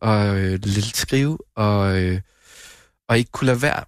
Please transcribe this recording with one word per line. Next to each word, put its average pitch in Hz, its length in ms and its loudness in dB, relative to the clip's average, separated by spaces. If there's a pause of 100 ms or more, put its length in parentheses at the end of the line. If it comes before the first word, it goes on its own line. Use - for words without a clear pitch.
og, 104 380 2
øh, 95 240 0
lidt 101 340 -2
skrive, 139 400 0 (180)
og, 101 460 0
øh, 92 200 -2 (880)
og 117 80 4
ikke 120 140 -2
kunne - 160 -4
lade 123 140 2
være 147 260 -2